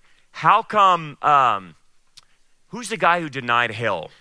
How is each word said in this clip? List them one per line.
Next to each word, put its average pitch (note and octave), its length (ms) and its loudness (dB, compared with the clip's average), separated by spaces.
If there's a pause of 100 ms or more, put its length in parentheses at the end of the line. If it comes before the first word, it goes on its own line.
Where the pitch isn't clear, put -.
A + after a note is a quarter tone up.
(320)
How F#3+ 300 4
come, F3+ 600 0
um, A#2 540 0 (920)
who's A3 220 -14
the F#3+ 80 -8
guy F3 240 0
who D#3 80 -10
denied A#2+ 420 -2
hell, G#2 500 -6